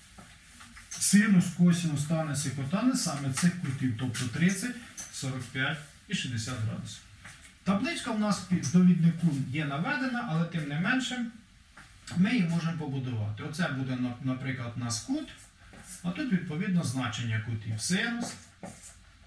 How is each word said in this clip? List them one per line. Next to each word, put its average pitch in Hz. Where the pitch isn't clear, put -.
синус, 196
косинус, 165
тангенс 156
і 139
котангенс 190
саме 139
цих -
кутів, 127
тобто 127
тридцять, 190
сорок 131
п'ять 143
і 202
шістдесят 120
градусів. -
Табличка 254
в 214
нас 208
під 160
довідником 165
є 151
наведена, 240
але 160
тим 156
не 147
менше 240
ми 196
її 214
можемо 165
побудувати. 127
Оце 156
буде, 131
на-, 123
наприклад, 127
у 117
нас 117
кут, 294
а 175
тут, 285
відповідно, 175
значення 117
кутів: 110
синус, 233